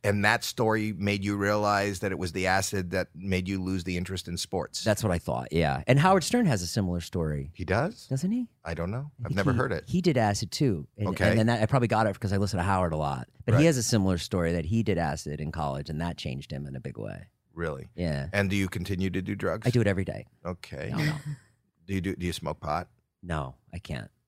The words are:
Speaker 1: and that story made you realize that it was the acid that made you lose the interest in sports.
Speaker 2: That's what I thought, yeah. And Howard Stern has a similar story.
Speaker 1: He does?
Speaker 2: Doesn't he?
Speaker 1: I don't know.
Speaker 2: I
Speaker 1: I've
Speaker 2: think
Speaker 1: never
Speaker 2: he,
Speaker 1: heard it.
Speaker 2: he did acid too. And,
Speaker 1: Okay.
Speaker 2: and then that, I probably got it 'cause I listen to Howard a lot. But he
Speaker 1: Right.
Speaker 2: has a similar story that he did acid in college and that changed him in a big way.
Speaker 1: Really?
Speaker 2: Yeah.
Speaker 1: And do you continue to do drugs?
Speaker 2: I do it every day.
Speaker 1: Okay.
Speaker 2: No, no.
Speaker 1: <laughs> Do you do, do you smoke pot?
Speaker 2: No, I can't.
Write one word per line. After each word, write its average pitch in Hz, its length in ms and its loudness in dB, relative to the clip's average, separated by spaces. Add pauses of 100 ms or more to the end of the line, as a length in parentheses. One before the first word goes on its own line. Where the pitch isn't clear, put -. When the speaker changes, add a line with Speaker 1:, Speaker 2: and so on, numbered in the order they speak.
Speaker 1:
and 101 200 2
that 110 200 4
story 110 480 0
made 101 320 0
you 101 120 0
realize 101 640 2
that 101 120 -2
it 80 60 -4
was 87 140 -4
the 92 160 -2
acid 92 420 0
that 90 240 0
made 92 340 -2
you 95 140 -2
lose 92 220 -2
the 90 120 -4
interest 90 320 -6
in 87 80 -6
sports. - 460 -6
Speaker 2:
That's 107 200 0
what 101 100 2
I 85 60 0
thought, 62 340 -4
yeah. 73 340 2
And 131 120 6
Howard 185 260 4
Stern 240 220 2
has 117 160 2
a 85 40 -6
similar 87 340 -2
story. 76 540 -4
Speaker 1:
He 95 100 -8
does? 139 440 -2
Speaker 2:
Doesn't 139 240 -2
he? 247 160 -2 (160)
Speaker 1:
I 82 100 -6
don't 85 160 -4
know. 135 200 -8 (100)
Speaker 2:
I - 20 -8
Speaker 1:
I've - 60 0
Speaker 2:
think 82 80 4
Speaker 1:
never 101 160 4
Speaker 2:
he, 123 60 4
Speaker 1:
heard 123 140 0
it. 82 140 -4
Speaker 2:
he - 140 0
did 165 160 4
acid 104 340 2
too. 98 360 0 (120)
And, 101 100 0
Speaker 1:
Okay. 92 220 4
Speaker 2:
and 90 80 6
then 110 80 6
that, 117 160 2
I 110 40 2
probably 120 220 4
got 110 180 4
it 98 120 -2
'cause 98 140 -2
I 101 60 2
listen 98 200 0
to 87 60 0
Howard 92 280 2
a 78 40 -2
lot. 71 320 -4 (160)
But 123 100 2
he 120 40 8
Speaker 1:
Right. 151 80 8
Speaker 2:
has 160 100 6
a 120 60 0
similar 95 360 4
story 85 340 0
that 85 140 0
he 110 160 2
did 95 160 2
acid 76 420 -4
in 78 120 -4
college 71 380 -4
and 76 100 -4
that 85 160 -4
changed 67 360 -8
him 71 140 -8
in 69 100 -10
a 64 40 -8
big - 180 -12
way. 50 280 -10 (280)
Speaker 1:
Really? 78 400 -6
Speaker 2:
Yeah. 78 380 -2
Speaker 1:
And 101 160 2
do 98 80 0
you 98 120 0
continue 92 420 -2
to 92 120 -2
do 101 140 -4
drugs? 98 300 -2
Speaker 2:
I 127 40 2
do 120 100 4
it 104 60 2
every 95 180 0
day. - 220 -8 (180)
Speaker 1:
Okay. 87 460 -8
Speaker 2:
No, 131 140 -4
no. 151 80 0 (340)
Speaker 1:
<laughs> - 400 -20
Do 98 80 -4
you 95 60 0
do, 92 140 -4
do 90 100 -8
you 87 80 0
smoke 73 280 -6
pot? 78 280 -4 (360)
Speaker 2:
No, 73 320 -6 (180)
I 85 60 -8
can't. 58 280 -10 (200)